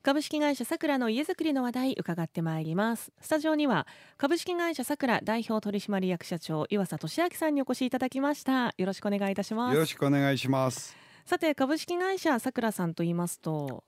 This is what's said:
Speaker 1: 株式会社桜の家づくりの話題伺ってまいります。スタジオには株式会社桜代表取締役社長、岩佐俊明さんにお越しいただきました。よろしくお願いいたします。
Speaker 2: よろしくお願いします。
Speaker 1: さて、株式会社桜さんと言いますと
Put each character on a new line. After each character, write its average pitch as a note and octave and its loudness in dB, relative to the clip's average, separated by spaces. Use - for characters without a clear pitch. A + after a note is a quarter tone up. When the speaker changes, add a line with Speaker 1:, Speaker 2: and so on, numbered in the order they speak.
Speaker 1:
株 C#4 2
式 - -4
会 D4 4
社 A#3+ -6
桜 D#4 0
の A#3+ 2
家 A#3 0
づ F4 -2
く - -6
り D#4 2
の C4+ 2
話 B3 0
題 B3+ 0
伺 E3+ -2
っ D#3+ -2
て - -4
ま D#3+ 0
い D#3+ -2
り D#3+ -2
ま A3 2
す。 - -14
ス - -16
タ D#4 2
ジ D4+ 0
オ D#4 4
に D4+ 2
は G3+ 2
株 C#4+ 2
式 F4 -2
会 E4+ 0
社 C4 -4
桜 C4 0
代 A3 -2
表 A3 0
取 G#3 -2
締 F#3+ 0
役 F3+ -2
社 F3 -4
長、 D#3 -2
岩 G3+ 2
佐 D#3 -6
俊 D#3+ -2
明 F4 2
さ D#4+ 0
ん D4+ 2
に C#4+ 2
お C4 0
越 B3+ -2
し C4 -2
い B3 -2
た B3+ -2
だ B3+ 0
き C4 -4
ま C#4+ 2
し - -6
た。 C4 2
よ F#3 0
ろ G3 -2
し - -8
く - -4
お G3+ 2
願 G3+ 0
い - 0
い G3 -2
た G3 -2
し - -4
ま A#3 0
す。 - 4
Speaker 2:
よ D3+ 6
ろ D#3+ 4
し - -6
く - -2
お - 4
願 C#3 4
い C3 0
し B2+ -2
ま C3 2
す。 - -12
Speaker 1:
さ F4 2
て、 D#4+ 2
株 C4+ 0
式 F4 -4
会 F#4+ 0
社 D4 2
桜 A#3 -2
さ F3+ -2
ん E3 -4
と E3+ -2
言 E3+ 2
い - 0
ま F3 0
す - -8
と D3 -4